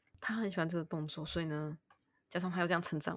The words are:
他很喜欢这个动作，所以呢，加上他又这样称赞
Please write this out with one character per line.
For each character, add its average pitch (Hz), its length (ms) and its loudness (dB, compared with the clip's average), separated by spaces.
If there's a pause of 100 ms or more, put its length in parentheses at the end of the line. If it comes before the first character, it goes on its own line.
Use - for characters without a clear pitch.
(200)
他 220 140 0
很 220 160 0
喜 180 60 -4
欢 165 120 2
这 175 80 -2
个 165 80 0
动 156 220 -2
作， 156 180 -6
所 170 160 -2
以 165 40 2
呢， 151 340 -2 (500)
加 180 120 -2
上 185 100 0
他 180 120 0
又 175 40 4
这 175 60 4
样 170 100 4
称 160 160 0
赞 165 180 -2